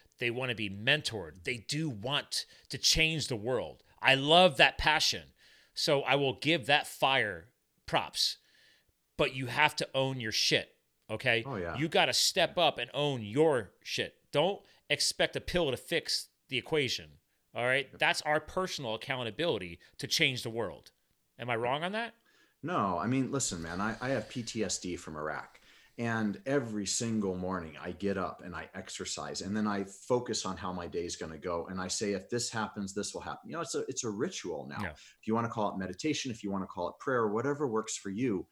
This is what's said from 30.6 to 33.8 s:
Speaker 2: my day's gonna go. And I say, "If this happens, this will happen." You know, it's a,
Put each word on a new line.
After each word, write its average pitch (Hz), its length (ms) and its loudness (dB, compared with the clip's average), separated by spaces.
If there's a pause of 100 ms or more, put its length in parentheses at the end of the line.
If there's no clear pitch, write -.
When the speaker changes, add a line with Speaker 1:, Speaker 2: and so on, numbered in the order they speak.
Speaker 2:
my 87 140 -6
day's 85 300 -4
gonna 80 200 -8
go. 85 300 -4
And 92 120 -6
I 92 100 -4
say, 104 240 -2
"If 95 180 -4
this 120 180 -2
happens, 104 460 -4
this 101 180 -4
will 85 80 -10
happen." 80 300 -10
You 147 60 -8
know, 170 40 -4
it's - 140 -6
a, - 60 0